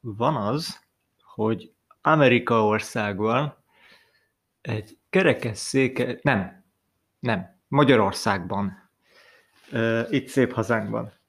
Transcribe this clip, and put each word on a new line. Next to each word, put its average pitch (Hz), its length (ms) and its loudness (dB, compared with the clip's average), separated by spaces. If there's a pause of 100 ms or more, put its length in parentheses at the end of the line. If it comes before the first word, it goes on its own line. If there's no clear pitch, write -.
van 120 360 -2
az, 123 420 -4 (560)
hogy 107 380 -4 (300)
Amerika 123 640 4
országban 107 880 -2 (1040)
egy - 380 -10 (120)
kerekesszéke-, 127 1120 0
nem, 107 420 0 (540)
nem, 107 480 -6
Magyarországban, 101 1200 2 (800)
ö, 113 400 -2
itt - 180 -2
szép 123 240 2
hazánkban. 113 600 -4 (160)